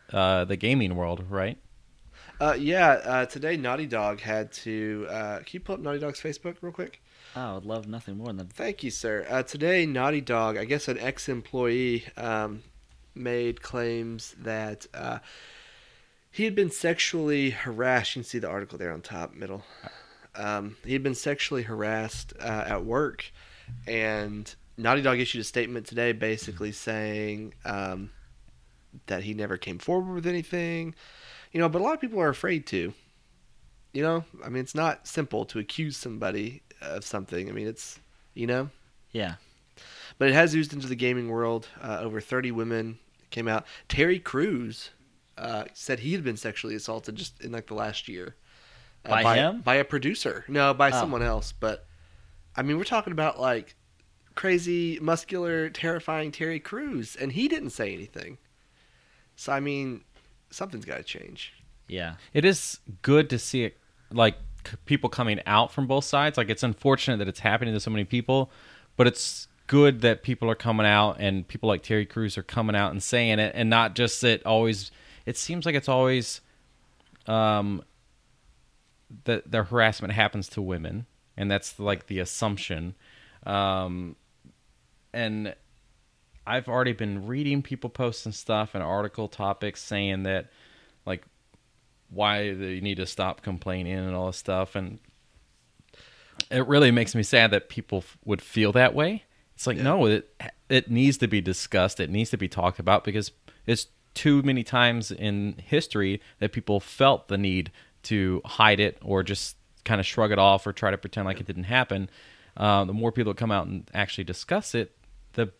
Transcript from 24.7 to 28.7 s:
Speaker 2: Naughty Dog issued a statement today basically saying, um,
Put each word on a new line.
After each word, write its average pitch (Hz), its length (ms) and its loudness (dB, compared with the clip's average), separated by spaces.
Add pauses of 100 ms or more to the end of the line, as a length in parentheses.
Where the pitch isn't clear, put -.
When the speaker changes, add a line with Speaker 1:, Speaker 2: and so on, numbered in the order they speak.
Speaker 2:
Naughty 123 260 2
Dog 131 160 4
issued 120 220 -2
a 107 40 -6
statement 117 420 -4
today 117 260 0
basically 107 600 -4
saying, 107 840 -6 (100)
um, 98 460 -6 (960)